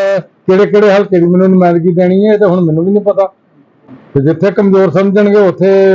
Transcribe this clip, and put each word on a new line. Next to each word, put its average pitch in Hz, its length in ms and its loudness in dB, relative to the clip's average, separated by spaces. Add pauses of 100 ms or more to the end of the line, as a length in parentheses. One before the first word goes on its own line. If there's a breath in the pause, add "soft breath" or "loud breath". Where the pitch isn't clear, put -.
(200)
ਕਿਹੜੇ 190 460 -2
ਕਿਹੜੇ 208 260 2
ਹਲਕੇ 196 280 -2
ਦੀ 170 60 0
ਮੈਨੂੰ 185 240 2
ਨੁਮਾਇੰਦਗੀ 175 440 0
ਦੇਣੀ 185 320 0
ਹੈ, 214 80 0
ਇਹ 208 60 0
ਤਾਂ 208 80 0
ਹੁਣ 180 140 -2
ਮੈਨੂੰ 160 240 -2
ਵੀ 190 60 -2
ਨਹੀਂ 202 120 -2
ਪਤਾ। 190 220 -2 (880)
ਤੇ 139 80 -2
ਜਿੱਥੇ 165 300 -2
ਕਮਜ਼ੋਰ 190 400 0
ਸਮਝਣਗੇ, 202 480 0
ਉੱਥੇ 185 280 0 (280)